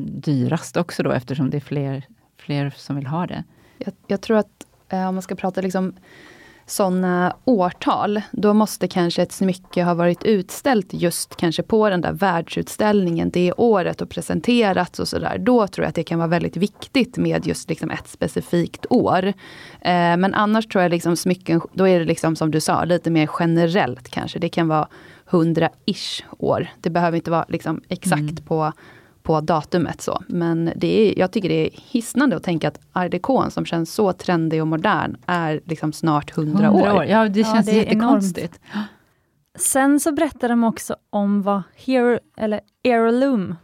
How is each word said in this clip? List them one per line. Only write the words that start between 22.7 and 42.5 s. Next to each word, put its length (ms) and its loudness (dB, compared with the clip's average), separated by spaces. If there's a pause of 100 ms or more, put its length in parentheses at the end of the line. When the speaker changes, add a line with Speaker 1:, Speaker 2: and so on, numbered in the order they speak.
Speaker 2:
lite 260 0
mer 200 2 (100)
generellt 680 0
kanske. 300 -8
Det 100 -2
kan 180 0
vara 200 0 (380)
hundra-ish 1000 0 (160)
år. 280 0 (140)
Det 80 -2
behöver 260 0
inte 160 -4
vara 160 0
liksom 420 -6
exakt 300 -2
Speaker 1:
Mm. 160 -4
Speaker 2:
på 380 -2 (540)
på 140 2
datumet 600 -2
så. 260 -4
Men 480 -2
det 120 -2 (240)
är, 80 -2
jag 120 2
tycker 180 -2
det 180 0
är 60 -4
hisnande 600 -2
att 80 -8
tänka 240 -2
att 120 -8 (140)
art 180 -2
décon, 400 0
som 140 -4
känns 280 -4
så 200 2
trendig 480 -2
och 60 -2
modern, 580 0
är 400 -2
liksom 280 -4
snart 380 0
hundra 360 2
Speaker 1:
Hundra 260 6
Speaker 2:
år. 40 6
Speaker 1:
år. 80 2
Ja, 240 4
det 100 0
Speaker 3:
Ja, 140 2
Speaker 1:
känns 120 4
Speaker 3:
det 60 0
är 40 4
enormt. 120 4 (360)
Speaker 1:
jättekonstigt. 360 -6 (1000)
Speaker 3:
Sen 400 2
så 120 0
berättar 380 -2
de 140 2
också 320 -2 (140)
om 320 0
vad 200 0 (240)
hero-, 340 2 (180)
eller 240 -2 (220)